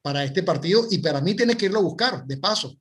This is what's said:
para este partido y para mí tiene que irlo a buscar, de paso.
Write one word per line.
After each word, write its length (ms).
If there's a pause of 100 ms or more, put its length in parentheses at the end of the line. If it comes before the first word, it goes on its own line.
para 240
este 180
partido 480
y 80
para 220
mí 140
tiene 220
que 100
irlo 140
a 20
buscar, 420
de 140
paso. 420